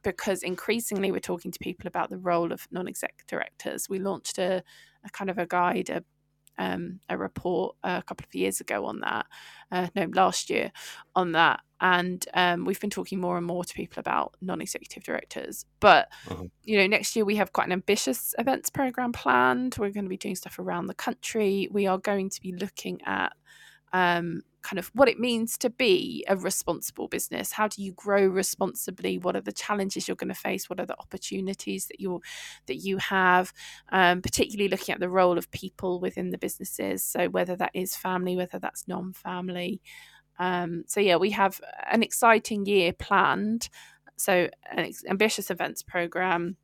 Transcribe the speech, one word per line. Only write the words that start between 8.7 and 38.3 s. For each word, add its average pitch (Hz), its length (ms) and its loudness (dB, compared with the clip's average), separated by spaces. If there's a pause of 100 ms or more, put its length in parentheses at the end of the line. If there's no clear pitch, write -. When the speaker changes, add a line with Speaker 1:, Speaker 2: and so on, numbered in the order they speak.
Speaker 1:
on 107 160 -6
that, - 260 -2 (440)
uh, 180 220 0
no, 180 200 0
last 185 360 4
year - 220 0 (440)
on 180 180 2
that. 160 260 6 (220)
And, 180 520 2
um, 175 320 2
we've 190 140 -2
been 202 100 -4
talking 190 300 -6
more 180 180 -2
and 175 80 -4
more 175 180 -4
to - 120 -10
people - 240 -8
about - 420 -2
non-executive 185 600 -8
directors. - 640 -8 (120)
But, 175 300 10 (180)
Speaker 2:
Mm-hmm. - 180 -8 (180)
Speaker 1:
you 214 160 4
know, 185 80 6
next 208 280 0
year 220 80 2
we 208 120 2
have 208 180 0
quite - 140 2
an 180 60 2
ambitious 208 680 0
events 254 320 0
program 254 400 -2
planned. 254 680 4
We're 202 140 0
gonna 202 180 -4
be 185 80 -4
doing 196 180 -4
stuff - 220 -12
around 180 300 -4
the 190 80 -8
country. 196 760 0
We 202 140 2
are 190 140 2
going 196 320 0
to - 100 -10
be 185 120 -8
looking 185 520 -6
at - 280 0 (600)
um, 175 480 2 (200)
kind - 160 -6
of 180 160 -6
what 262 160 8
it - 100 -2
means 233 380 0
to 247 120 0
be 214 580 2
a 196 80 4
responsible - 720 -4
business. - 440 -4
How 214 160 0
do 202 140 -8
you 190 120 -10
grow 202 320 4
responsibly? 190 920 -2
What - 180 -2
are 190 60 -2
the 202 100 -6
challenges 196 560 -4
you're 185 80 -4
gonna 185 180 -8
face? 190 360 -6
What 185 100 -6
are - 60 -4
the - 140 -10
opportunities 190 880 -8
that - 120 -16
you're, 185 200 -4 (480)
that - 80 -4
you 190 220 -4
have? 185 540 4 (400)
Um, 180 300 6
particularly - 480 0
looking - 240 -2
at - 60 -4
the 180 100 0
role 180 280 6
of 170 140 -4
people 185 480 -4
within 185 300 -4
the 180 80 -4
businesses. 190 640 -4
So - 240 0
whether 180 280 0
that - 180 -2
is 185 220 -4
family, 180 400 -2